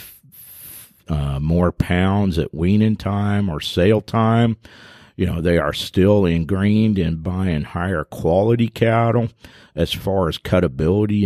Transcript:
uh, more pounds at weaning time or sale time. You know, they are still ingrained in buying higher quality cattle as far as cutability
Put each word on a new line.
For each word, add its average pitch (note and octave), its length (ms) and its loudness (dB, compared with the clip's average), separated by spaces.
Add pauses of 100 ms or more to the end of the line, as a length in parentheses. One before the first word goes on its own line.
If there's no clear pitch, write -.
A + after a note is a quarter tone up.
(1080)
uh, C#2 320 -2
more E2+ 320 2
pounds F#2 680 0
at - 160 -4
weaning G#2 420 2
time G2+ 520 -2
or D2+ 120 -6
sale G#2 400 2
time. A2+ 560 0 (600)
You F#2 100 0
know, E2+ 140 -4
they E2+ 180 2
are D2 160 -2
still G2+ 500 2
ingrained G2 760 2
in E2 200 -2
buying F2+ 440 -2
higher F2 420 -4
quality A2+ 640 0
cattle A#2 600 0 (480)
as E2 160 -2
far F#2+ 360 -2
as D2 100 -6
cutability F#2 880 0